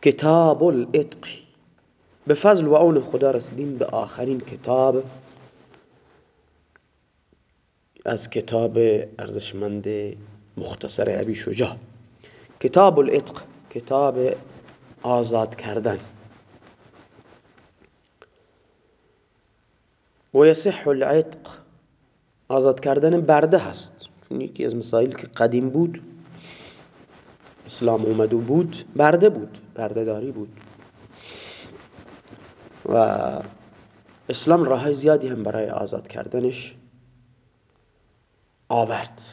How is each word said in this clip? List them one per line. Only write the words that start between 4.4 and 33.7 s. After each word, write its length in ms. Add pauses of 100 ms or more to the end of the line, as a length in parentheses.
از 240
کتاب 480 (420)
ارزشمند 680 (720)
مختصر 640
ابی 140
شجاع. 400 (840)
کتاب 400
العتق، 420 (280)
کتاب 480 (840)
آزاد 540
کردن. 420 (4000)
و 120
یصح 420
العتق، 520 (1080)
آزاد 320
کردن 420
برده 360
هست، 520 (200)
چون 120
یکی 240
از 100
مسائلی 380
که 140
قدیم 420
بود 420 (1500)
اسلام 400
اومد 280
و 40
بود، 480 (100)
برده 340
بود، 280 (160)
بردهداری 580
بود. 300 (2250)
و 320 (1120)